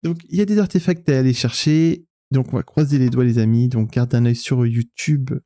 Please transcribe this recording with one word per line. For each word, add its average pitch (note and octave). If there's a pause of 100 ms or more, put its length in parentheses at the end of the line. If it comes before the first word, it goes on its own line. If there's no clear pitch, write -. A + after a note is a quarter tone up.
Donc, E3+ (100)
il -
y F#3+
a G#3
des G#3
artefacts F3+
à C3+
aller C3
chercher. D3+ (260)
Donc, C3
on B2+
va -
croiser C#3+
les B2+
doigts, B2+
les A#2
amis. A#2
Donc, A2+
gardez B2
un A#2+
œil A#2
sur B2
YouTube. B2+ (140)